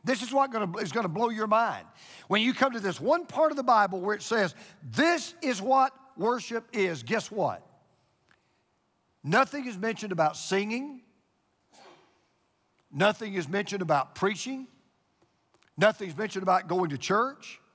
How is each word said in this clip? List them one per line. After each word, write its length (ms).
This 180
is 80
what 220
gonna, 260
is 140
gonna 160
blow 220
your 180
mind. 360
When 140
you 120
come 200
to 40
this 220
one 260
part 240
of 60
the 80
Bible 360
where 140
it 80
says, 320
"This 580
is 180
what 320
worship 560
is," 300
guess 260
what? 380
Nothing 420
is 100
mentioned 360
about 240
singing. 680
Nothing 420
is 140
mentioned 340
about 320
preaching. 540
Nothing's 400
mentioned 280
about 240
going 220
to 80
church. 640